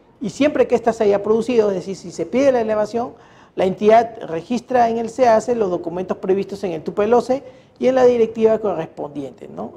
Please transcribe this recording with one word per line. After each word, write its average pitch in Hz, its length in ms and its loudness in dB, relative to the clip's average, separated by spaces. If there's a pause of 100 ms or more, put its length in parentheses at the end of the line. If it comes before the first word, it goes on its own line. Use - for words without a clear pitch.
(220)
y 214 80 -4
siempre 240 360 0
que 247 100 0
ésta 226 180 2
se 226 100 -2
haya 202 200 2
producido, 220 460 2
es 190 60 -2
decir, 180 220 -8
si 170 140 -16
se 160 140 -6
pide 262 280 2
la 240 80 0
elevación, 220 500 -4 (460)
la 180 80 0
entidad 220 560 2
registra 226 680 -2
en 226 120 -2
el 226 100 -6
ceace 233 460 2
los 202 160 -2
documentos 175 460 -6
previstos 196 460 -2
en 180 100 -4
el 156 100 -8
tupa 185 180 -4
del 220 140 2
oce 254 260 0 (380)
y 240 80 0
en 262 80 2
la 254 100 4
directiva 220 540 2
correspondiente, 147 880 -8
¿no? 170 300 -12